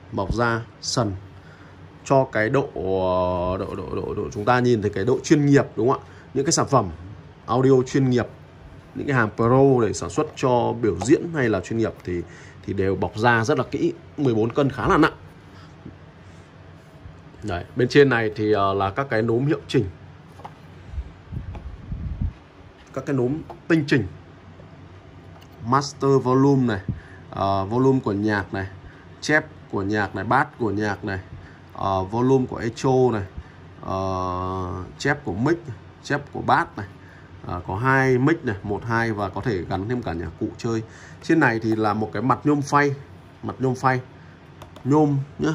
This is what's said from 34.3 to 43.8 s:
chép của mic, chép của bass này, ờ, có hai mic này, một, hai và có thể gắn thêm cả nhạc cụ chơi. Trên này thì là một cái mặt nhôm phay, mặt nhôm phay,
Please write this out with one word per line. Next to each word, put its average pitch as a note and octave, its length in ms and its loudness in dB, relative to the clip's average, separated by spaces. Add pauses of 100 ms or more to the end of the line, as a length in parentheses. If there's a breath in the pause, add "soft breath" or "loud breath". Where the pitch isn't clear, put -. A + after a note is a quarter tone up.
chép C#3+ 260 -2
của G2 80 -6
mic, C#3 260 0 (440)
chép C#3+ 180 -4 (120)
của - 100 -8
bass C#3+ 340 2
này, G2+ 100 -8 (600 loud breath)
ờ, F2 200 -6
có F#2 100 -4
hai C3 420 4
mic D3+ 260 2
này, G#2+ 180 -2
một, G2+ 220 -4
hai A2+ 280 0
và G2+ 160 -4
có F#2+ 120 -8
thể F#2+ 220 -2
gắn G2 260 -4
thêm B2 140 -2
cả F2 100 -6
nhạc E2+ 180 -6 (100)
cụ G#2+ 80 -4 (100)
chơi. A2+ 240 -2 (400 loud breath)
Trên E3 180 2
này A2+ 220 2
thì A2 140 0
là G#2+ 180 2
một G#2+ 180 -4
cái G#2 100 -4
mặt B2+ 220 2
nhôm D3 180 4
phay, C#3+ 320 2 (480)
mặt A2+ 160 -8
nhôm B2+ 160 0
phay, C3 260 0 (840 loud breath)